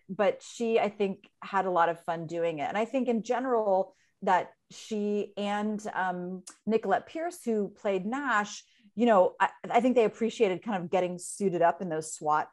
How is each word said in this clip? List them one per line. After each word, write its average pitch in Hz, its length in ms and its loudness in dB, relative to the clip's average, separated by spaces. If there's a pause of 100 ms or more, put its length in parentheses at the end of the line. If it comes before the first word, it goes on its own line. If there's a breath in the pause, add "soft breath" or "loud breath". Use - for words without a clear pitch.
but 185 340 -2
she, 226 380 -2
I 208 80 0
think, 196 400 -6 (120)
had 190 240 -2
a 185 60 -2
lot 170 160 4
of 165 160 -4
fun 165 240 -6
doing 165 320 -4
it. 139 80 -4
And 190 100 -4
I 220 60 0
think 240 240 -2
in 233 160 0
general 226 720 0 (280 soft breath)
that 185 280 2 (200)
she 208 640 -4
and, 208 440 -4 (120)
um, 180 500 -6 (220)
Nicolette 208 420 0
Pierce, 339 380 -8
who 214 240 0
played 196 360 -2
Nash, 226 600 -2 (300 soft breath)
you 240 120 2
know, 196 320 6
I, 185 100 4 (220)
I 233 100 4
think 247 140 4
they 240 80 6
appreciated 214 580 0
kind 196 220 -4
of 180 80 -6
getting 180 260 0
suited 175 460 -2
up 170 180 4
in 185 80 -6
those 156 240 -6
swat 151 400 0